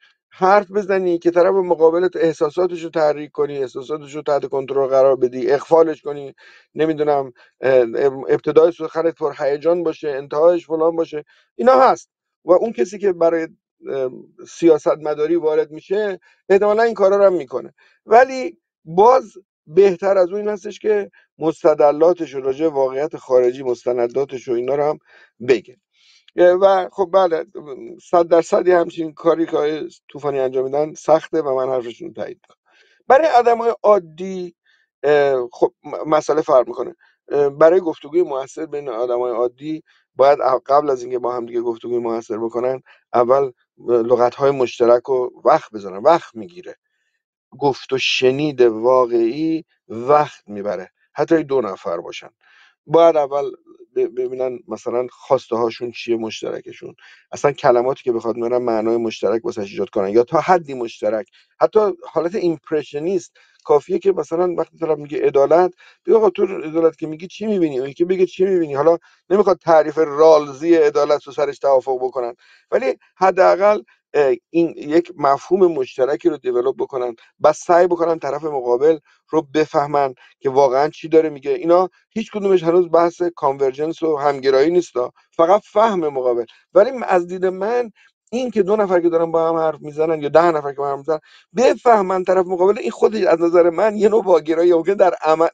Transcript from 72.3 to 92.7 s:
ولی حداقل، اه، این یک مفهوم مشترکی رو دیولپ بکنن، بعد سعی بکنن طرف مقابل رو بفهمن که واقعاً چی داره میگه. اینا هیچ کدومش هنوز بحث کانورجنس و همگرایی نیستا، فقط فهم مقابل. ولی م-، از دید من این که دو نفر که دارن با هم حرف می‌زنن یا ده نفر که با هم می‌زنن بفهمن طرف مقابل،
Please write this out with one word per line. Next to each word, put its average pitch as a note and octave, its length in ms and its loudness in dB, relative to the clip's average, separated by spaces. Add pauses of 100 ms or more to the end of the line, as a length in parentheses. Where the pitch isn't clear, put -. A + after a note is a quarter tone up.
ولی B3+ 260 -2 (200)
حداقل، F#3 640 2 (320)
اه، C#3 200 2 (160)
این E3 260 0
یک D3+ 400 -2
مفهوم D3 560 2
مشترکی C3+ 560 -2
رو D3+ 80 -2
دیولپ B2+ 420 -2
بکنن، B2 360 -6 (240)
بعد D3+ 160 2
سعی F3+ 320 2
بکنن E3+ 320 -2
طرف D3 260 -8
مقابل C#3+ 540 0 (300)
رو D#3 140 0
بفهمن C#3+ 720 -2 (260)
که C#3 100 -2
واقعاً C3+ 380 2
چی D#3+ 200 -14
داره D#3 200 4
میگه. C#3+ 220 -8
اینا E3+ 380 2 (220)
هیچ A3 200 -8
کدومش G3 320 0
هنوز E3+ 300 0
بحث E3+ 300 2 (140)
کانورجنس C#3 640 -4
و D#3+ 140 0
همگرایی C#3 540 2
نیستا، C3+ 420 -2 (180)
فقط F3+ 340 2
فهم G3+ 440 0
مقابل. B2+ 360 -2 (300)
ولی G#3 160 4
م-، B3 160 -8
از F3 200 0
دید F#3 200 -6
من G#3 440 -4 (400)
این B3 200 -6
که G#3 120 0
دو G3 140 0
نفر F#3+ 240 2
که E3+ 80 2
دارن E3 220 0
با E3 180 0
هم E3 80 -2
حرف D#3 240 -2
می‌زنن D3+ 420 -4
یا C#3+ 60 -4
ده D#3+ 220 6
نفر D3 220 -2
که C3+ 60 -14
با C#3+ 100 -4
هم C#3 100 -6
می‌زنن D#3 220 -4 (360)
بفهمن G#3 680 2
طرف F#3 220 0
مقابل، F#3+ 320 0